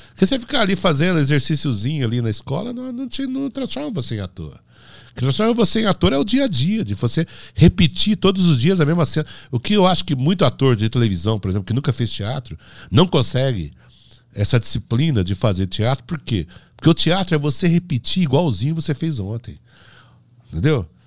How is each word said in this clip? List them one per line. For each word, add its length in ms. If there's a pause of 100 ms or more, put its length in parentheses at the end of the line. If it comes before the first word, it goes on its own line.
(100)
Porque 140
você 140
ficar 220
ali 160
fazendo 420
exercíciozinho 880
ali 160
na 80
escola, 420
não, 200
não 160
te, 180
não 240
transforma 400
você 280
em 20
ator. 340 (560)
O 60
que 60
transforma 300
você 280
em 60
ator 260
é 60
o 60
dia 200
a 40
dia, 360
de 100
você 320 (300)
repetir 600
todos 320
os 120
dias 200
a 60
mesma 180
cena. 220 (240)
O 80
que 160
eu 100
acho 200
que 100
muito 300
ator 320
de 120
televisão, 520
por 80
exemplo, 180
que 60
nunca 200
fez 200
teatro, 440 (320)
não 200
consegue 640 (600)
essa 280
disciplina 640
de 100
fazer 320
teatro, 380
por 160
quê? 260 (300)
Porque 140
o 40
teatro 400
é 40
você 300
repetir 560
igualzinho 500
você 180
fez 280
ontem. 360 (960)
Entendeu? 320 (220)